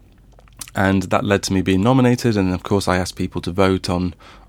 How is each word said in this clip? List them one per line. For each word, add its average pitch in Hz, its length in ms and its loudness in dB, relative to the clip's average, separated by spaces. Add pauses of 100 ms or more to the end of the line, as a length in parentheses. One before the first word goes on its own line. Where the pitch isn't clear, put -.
(760)
and 98 300 2
that 98 200 -2
led 101 200 0
to - 80 -2
me 95 100 2
being 92 200 2
nominated, 123 540 2
and 95 160 0
of 90 100 -6
course 101 260 -2
I 92 100 2
asked 90 180 -6
people 92 260 -6
to - 80 -6
vote 95 380 0
on, 90 260 -2 (340)